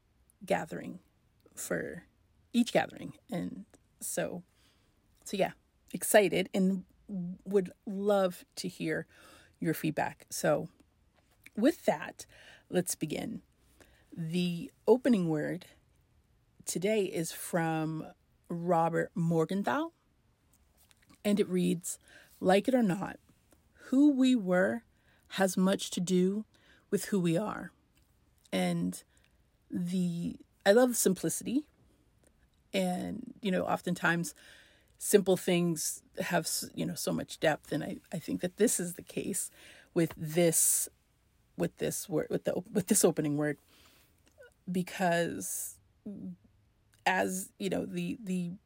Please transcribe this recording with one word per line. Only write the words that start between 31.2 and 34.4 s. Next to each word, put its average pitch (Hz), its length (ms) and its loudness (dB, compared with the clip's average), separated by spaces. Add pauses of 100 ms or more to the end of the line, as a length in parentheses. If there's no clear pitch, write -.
And, 185 680 -4
you 196 80 -2
know, 185 160 0
oftentimes 170 680 -2 (680)